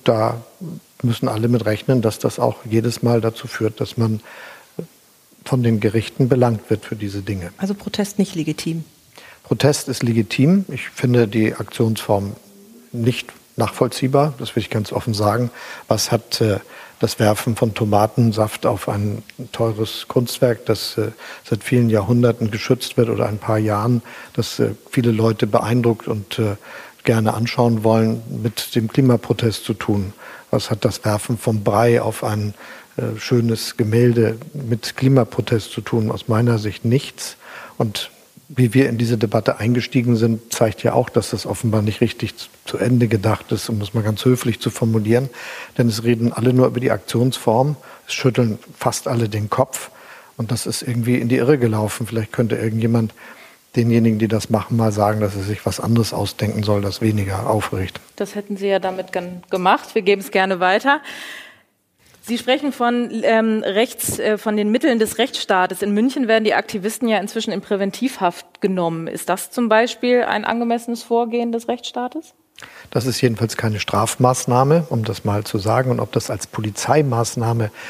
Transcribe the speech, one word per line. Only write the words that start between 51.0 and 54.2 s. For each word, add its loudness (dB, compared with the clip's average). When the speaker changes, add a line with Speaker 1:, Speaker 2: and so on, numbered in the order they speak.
Speaker 1:
in -2
die 2
Irre 4
gelaufen. 0
Vielleicht -4
könnte 0
irgendjemand 0
denjenigen, 4
die 2